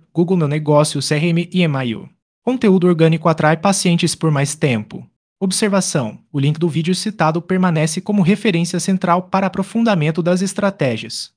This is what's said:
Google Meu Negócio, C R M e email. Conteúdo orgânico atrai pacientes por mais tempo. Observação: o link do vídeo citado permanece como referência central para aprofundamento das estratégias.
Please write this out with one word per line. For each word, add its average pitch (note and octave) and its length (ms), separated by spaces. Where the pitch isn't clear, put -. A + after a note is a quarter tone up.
Google F3 240
Meu D#3 120
Negócio, D3 520
C D3+ 140
R D#3 140
M E3+ 240
e F#3 100
email. C3 460
Conteúdo G3+ 420
orgânico E3 400
atrai D#3 300
pacientes E3+ 580
por D#3+ 160
mais C#3+ 240
tempo. B2 540
Observação: F#3 800
o D3 80
link D3 200
do F3 100
vídeo D#3+ 260
citado E3+ 460
permanece F3 600
como G#3 180
referência F3+ 580
central F3+ 440
para F#3+ 240
aprofundamento F#3 760
das F3+ 200
estratégias. D#3 960